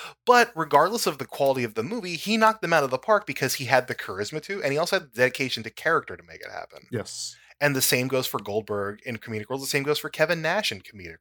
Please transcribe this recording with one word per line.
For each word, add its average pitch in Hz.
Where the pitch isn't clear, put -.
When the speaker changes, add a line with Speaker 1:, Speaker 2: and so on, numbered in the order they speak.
Speaker 1:
but 240
regardless 160
of 156
the 131
quality 135
of 110
the 110
movie, 180
he 202
knocked 220
them 170
out 156
of 127
the 127
park -
because 131
he 135
had 127
the 120
charisma 104
to, 202
and 139
he 139
also 170
had 156
the 110
dedication 123
to 110
character 151
to -
make 85
it -
happen. -
Speaker 2:
Yes. -
Speaker 1:
And 143
the 131
same 127
goes 131
for 123
Goldberg 104
in 117
comedic 107
roles. 135
The 135
same 139
goes 147
for 156
Kevin 160
Nash 185
in 95
comedic 87